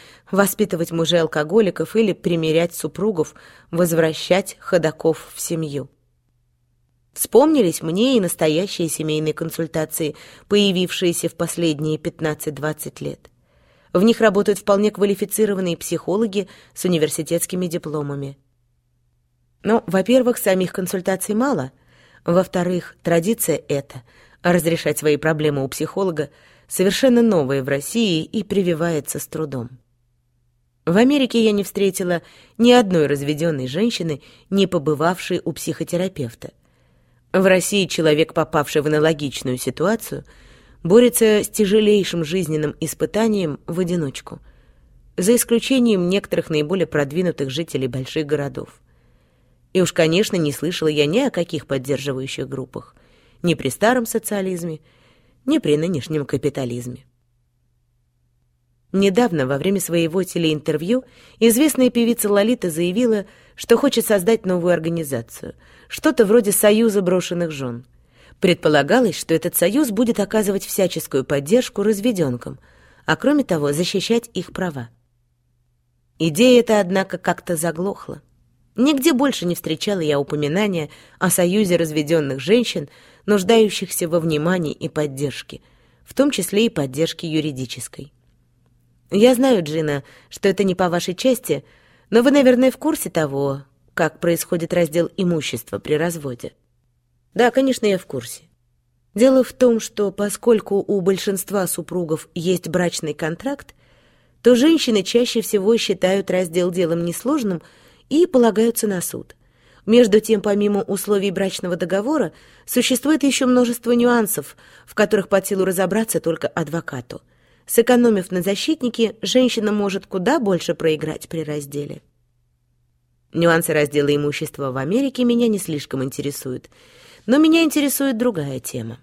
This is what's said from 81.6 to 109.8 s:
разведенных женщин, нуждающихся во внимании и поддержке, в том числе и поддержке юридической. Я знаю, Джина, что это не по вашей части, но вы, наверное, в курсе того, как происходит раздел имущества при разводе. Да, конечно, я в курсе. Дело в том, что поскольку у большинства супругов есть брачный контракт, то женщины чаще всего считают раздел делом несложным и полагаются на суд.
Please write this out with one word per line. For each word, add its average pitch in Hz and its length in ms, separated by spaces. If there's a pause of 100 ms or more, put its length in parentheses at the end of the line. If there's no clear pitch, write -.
разведенных 151 640
женщин, 170 480 (380)
нуждающихся 202 800
во 165 120
внимании 160 520
и - 160
поддержке, 143 720 (440)
в - 100
том 285 160
числе 208 360
и 226 40
поддержке 151 580
юридической. 143 840 (960)
Я 226 240
знаю, 247 300
Джина, 147 400 (240)
что - 200
это 190 140
не 185 140
по 185 120
вашей 170 260
части, 226 500 (460)
но 233 120
вы, 262 80
наверное, 262 400
в - 80
курсе 302 320
того, 139 540 (280)
как - 280
происходит 170 520
раздел 170 440
имущества 156 640
при - 140
разводе. 151 580 (840)
Да, 240 160
конечно, 262 360
я 196 120
в - 80
курсе. - 380 (720)
Дело 262 260
в - 100
том, 233 280
что 202 320
поскольку 208 640 (100)
у 202 140
большинства 190 640
супругов 165 680
есть 175 320
брачный 165 460
контракт, 170 600 (680)
то 247 120
женщины 247 480
чаще 233 380
всего 208 360
считают 190 540
раздел 180 400
делом 170 340
несложным 202 580 (460)
и 320 180
полагаются 233 600
на 190 140
суд. - 340 (520)